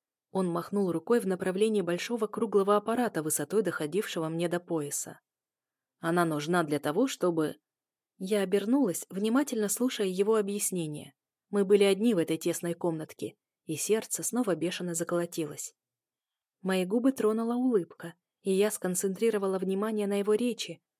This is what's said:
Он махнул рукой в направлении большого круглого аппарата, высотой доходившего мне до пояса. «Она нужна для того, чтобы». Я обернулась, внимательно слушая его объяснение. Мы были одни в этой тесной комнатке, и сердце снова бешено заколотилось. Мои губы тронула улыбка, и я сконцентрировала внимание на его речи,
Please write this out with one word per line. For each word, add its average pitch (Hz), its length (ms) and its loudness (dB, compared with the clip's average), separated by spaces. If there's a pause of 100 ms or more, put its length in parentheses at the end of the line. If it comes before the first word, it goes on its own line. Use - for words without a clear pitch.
(300)
Он 185 180 -2
махнул 175 420 -2
рукой 220 300 0
в 190 60 -4
направлении 190 560 0
большого 175 440 -2
круглого 208 500 2
аппарата, 226 460 0
высотой 156 400 0
доходившего 165 680 -2
мне 165 180 -2
до 175 100 0
пояса. 147 640 -6 (800)
«Она 170 240 2
нужна 160 380 2
для 147 160 0
того, 170 300 2
чтобы». 165 480 0 (600)
Я 196 240 -2
обернулась, 196 720 2
внимательно 220 580 0
слушая 233 380 -2
его 196 300 2
объяснение. 185 800 -4 (360)
Мы 202 140 2
были 202 200 6
одни 202 300 4
в 175 40 4
этой 160 200 2
тесной 170 360 -2
комнатке, 160 640 -4 (300)
и 156 100 -6
сердце 208 460 -2
снова 220 320 0
бешено 175 400 -4
заколотилось. 165 800 -4 (880)
Мои 185 220 0
губы 240 280 2
тронула 226 420 0
улыбка, 226 600 0 (280)
и 196 100 0
я 202 180 4
сконцентрировала 190 880 0
внимание 202 480 -2
на 202 140 0
его 208 140 2
речи, 214 460 -4 (200)